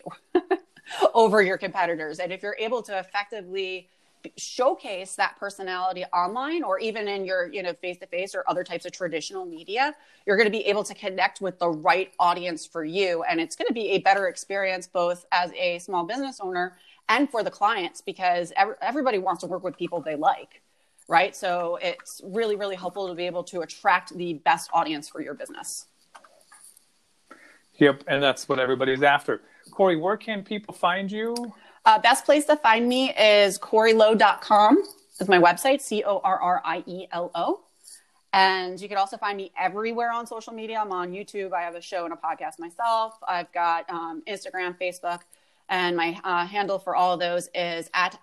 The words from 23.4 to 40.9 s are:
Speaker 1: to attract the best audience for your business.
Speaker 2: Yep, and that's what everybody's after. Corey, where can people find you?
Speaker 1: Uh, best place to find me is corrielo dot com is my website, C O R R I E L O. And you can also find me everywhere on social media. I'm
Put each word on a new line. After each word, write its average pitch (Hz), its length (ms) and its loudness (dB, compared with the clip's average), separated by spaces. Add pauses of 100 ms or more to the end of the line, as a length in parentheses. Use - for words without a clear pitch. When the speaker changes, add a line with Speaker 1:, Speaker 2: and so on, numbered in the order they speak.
Speaker 1:
to 175 160 -8
attract 185 560 0
the 175 180 -4
best 170 380 0
audience 151 360 -2
for - 120 -12
your 147 120 -10
business. - 520 -14 (1900)
Speaker 2:
Yep, 143 300 6
and 143 160 0
that's 135 240 0
what 135 120 0
everybody's 131 440 0
after. 139 380 2 (300)
Corey, 190 260 4
where 185 200 0
can 214 260 -8
people 208 300 -8
find 190 380 -2
you? 226 240 -4 (500)
Speaker 1:
Uh, 220 140 8
best 233 260 4
place 294 200 6
to 302 100 4
find 233 320 4
me 254 280 2
is 208 440 6
corrielo 220 580 6
dot 196 240 6
com 220 400 8 (380)
is 185 80 -4
my 190 120 8
website, 185 420 4
C 214 220 -4
O 202 200 0
R 190 160 2
R 180 240 0
I 165 220 -4
E 185 260 -12
L 175 240 -6
O. 233 260 -2 (720)
And 185 480 4
you 202 80 -12
can 208 80 -4
also 196 200 0
find 202 200 -4
me 196 220 -10
everywhere 226 520 -2
on 233 160 -4
social 226 260 -12
media. 220 260 -6
I'm 202 120 -4